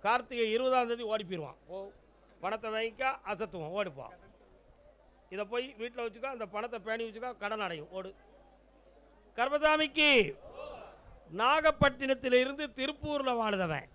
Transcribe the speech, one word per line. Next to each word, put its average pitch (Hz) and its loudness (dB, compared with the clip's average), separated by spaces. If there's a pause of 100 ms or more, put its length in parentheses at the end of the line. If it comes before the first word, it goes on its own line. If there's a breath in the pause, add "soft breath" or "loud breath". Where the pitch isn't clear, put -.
கார்த்திகை 233 0
இருபதாம் 254 4
தேதி 233 -4
ஓடி 220 -2
போயிருவான். 160 -8 (100)
ஓ, 196 -12 (520)
பணத்தை 214 -2
வாங்கிக்கா, 226 0 (160)
அசத்துவான், 175 -6
ஓடிப்பா. 139 -6 (1200)
இதை 202 -6
போய் 240 -6
வீட்டுல 240 -8
வச்சுக்கோ, 226 -6
அந்த 220 -6
பணத்தை 220 -6
பேணி 220 -4
வச்சுக்கோ, 226 -8
கடன் 208 -4
அடையும், 170 -4
ஓடு. 190 -10 (1200)
கர்மசாமிக்கு 302 4 (1300)
நாகப்பட்டினத்திலிருந்து 269 4 (120)
திருப்பூர்ல 285 -2
வாழுதவன். 185 0